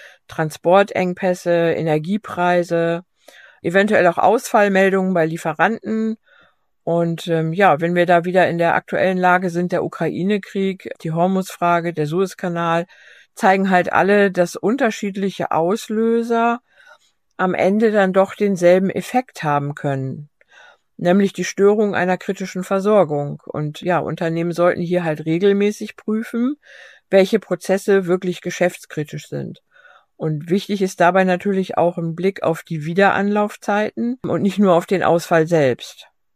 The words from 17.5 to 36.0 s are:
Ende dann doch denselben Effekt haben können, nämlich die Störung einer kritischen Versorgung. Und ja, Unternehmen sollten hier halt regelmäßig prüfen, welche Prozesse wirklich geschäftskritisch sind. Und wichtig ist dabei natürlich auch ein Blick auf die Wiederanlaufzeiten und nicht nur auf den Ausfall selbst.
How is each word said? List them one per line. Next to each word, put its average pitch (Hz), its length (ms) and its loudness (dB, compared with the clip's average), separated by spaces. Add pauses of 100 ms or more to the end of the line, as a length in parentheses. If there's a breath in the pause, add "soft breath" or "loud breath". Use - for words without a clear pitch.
Ende 208 360 2
dann 196 220 2
doch 190 220 2
denselben 185 540 4
Effekt - 540 -4
haben 143 320 -2
können, 135 560 -6 (680 soft breath)
nämlich 190 360 2
die 180 120 -8
Störung 202 500 2
einer 180 220 0
kritischen 185 480 -8
Versorgung. 156 800 0
Und 151 380 -8
ja, 175 160 0
Unternehmen 165 540 -4
sollten 175 280 0
hier 175 240 -2
halt 156 220 -4
regelmäßig 202 720 0
prüfen, 233 600 -4 (540 loud breath)
welche 190 280 4
Prozesse 196 680 -2
wirklich 180 340 -2
geschäftskritisch - 880 -6
sind. 147 340 -10 (540 soft breath)
Und 156 320 -4
wichtig 196 320 -2
ist 190 200 -2
dabei 180 240 4
natürlich 185 520 -2
auch 175 220 2
ein 165 160 -4
Blick 175 280 -4
auf - 200 -2
die 151 240 -10
Wiederanlaufzeiten 208 1400 0
und - 180 -2
nicht 196 180 0
nur 196 160 6
auf 175 120 2
den 180 160 -2
Ausfall 165 440 2
selbst. 151 600 0 (300)